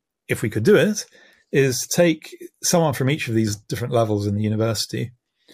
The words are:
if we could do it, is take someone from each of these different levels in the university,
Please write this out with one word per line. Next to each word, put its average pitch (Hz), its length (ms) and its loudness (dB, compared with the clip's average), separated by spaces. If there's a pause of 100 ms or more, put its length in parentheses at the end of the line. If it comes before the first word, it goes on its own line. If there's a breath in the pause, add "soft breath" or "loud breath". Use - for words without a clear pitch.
(260)
if - 160 -4
we 113 80 -2
could 107 140 -2
do 190 120 6
it, 208 280 2 (480 soft breath)
is 135 340 0
take 170 480 0 (280)
someone 165 320 2
from 131 140 0
each - 200 -2
of 113 60 -2
these 110 220 0
different 117 380 -8
levels 107 320 0
in 101 80 0
the 104 80 -2
university, 110 720 -2 (420 soft breath)